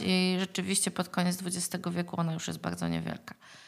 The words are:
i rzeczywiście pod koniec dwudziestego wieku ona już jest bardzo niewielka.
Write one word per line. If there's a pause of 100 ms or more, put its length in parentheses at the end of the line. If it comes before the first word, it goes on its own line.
i
rzeczywiście
pod
koniec
dwudziestego
wieku
ona
już
jest
bardzo
niewielka. (340)